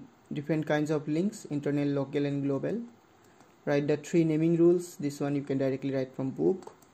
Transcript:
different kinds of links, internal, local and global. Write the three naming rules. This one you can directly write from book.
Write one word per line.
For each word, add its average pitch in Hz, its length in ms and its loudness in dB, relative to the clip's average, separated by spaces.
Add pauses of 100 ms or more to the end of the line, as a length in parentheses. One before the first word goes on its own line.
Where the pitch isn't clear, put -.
(320)
different 156 340 -2
kinds 151 260 0
of 147 180 0
links, 175 420 -2
internal, 143 380 0
local 143 360 0
and 143 200 -2
global. 143 340 -2 (840)
Write 147 240 2
the 151 80 2
three 165 260 0
naming 160 320 4
rules. 175 400 4
This 143 240 -6
one 143 160 -2
you 139 60 0
can 139 160 -2
directly 135 360 0
write 131 220 -4
from 135 140 -4
book. 165 440 0 (200)